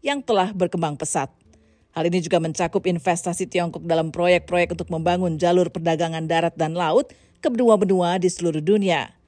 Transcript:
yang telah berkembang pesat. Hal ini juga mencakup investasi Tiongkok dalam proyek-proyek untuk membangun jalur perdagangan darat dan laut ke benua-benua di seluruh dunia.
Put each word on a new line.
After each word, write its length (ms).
yang 160
telah 320
berkembang 400
pesat. 400
Hal 80
ini 160
juga 160
mencakup 480
investasi 640
Tiongkok 320
dalam 320
proyek-proyek 640
untuk 160
membangun 400
jalur 400
perdagangan 560
darat 240
dan 240
laut 320
ke 80
benua-benua 720
di 80
seluruh 320
dunia. 640